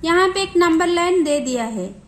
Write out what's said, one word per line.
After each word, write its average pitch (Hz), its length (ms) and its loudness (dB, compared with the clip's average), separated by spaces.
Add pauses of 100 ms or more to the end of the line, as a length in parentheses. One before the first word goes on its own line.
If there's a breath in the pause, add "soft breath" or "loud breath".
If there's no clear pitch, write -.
यहाँ 349 240 2
पे 381 140 -4
एक 370 140 -4
नंबर 349 300 2
लाइन 349 380 2
दे 294 160 0
दिया 247 240 -4
है। 214 240 -8 (200)